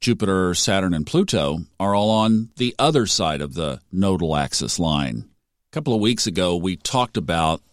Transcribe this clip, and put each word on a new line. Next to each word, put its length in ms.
Jupiter, 540
Saturn, 400
and 120
Pluto, 520
are 140
all 160
on 460
the 220
other 280
side 340
of 140
the 260
nodal 460
axis 420
line. 460
A 20
couple 200
of 60
weeks 260
ago, 300
we 200
talked 400
about 440